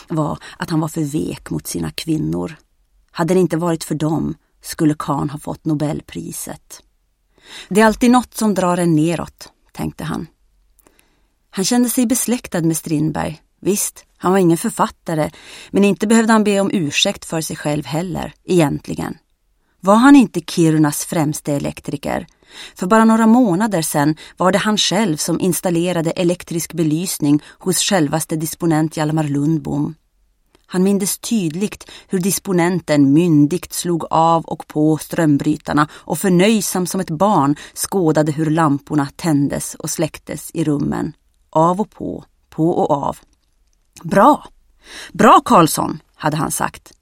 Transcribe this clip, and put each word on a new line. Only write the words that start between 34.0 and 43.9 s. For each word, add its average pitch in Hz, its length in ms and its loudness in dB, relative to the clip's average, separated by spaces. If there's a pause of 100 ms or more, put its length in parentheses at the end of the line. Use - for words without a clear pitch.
av 165 360 2
och - 220 -12
på 151 300 2
strömbrytarna 151 960 0
och - 280 -8
förnöjsam 185 680 2
som 190 140 -4
ett 165 80 -8
barn 156 460 2 (200)
skådade 156 560 0
hur 156 180 -2
lamporna 151 640 0
tändes 143 600 -2
och - 140 -10
släcktes - 640 -8
i 165 100 -4
rummen. 147 500 -2 (360)
Av 175 320 2
och - 80 -6
på, - 360 -12 (240)
på 160 200 0
och - 220 0
av. 143 260 -2 (840)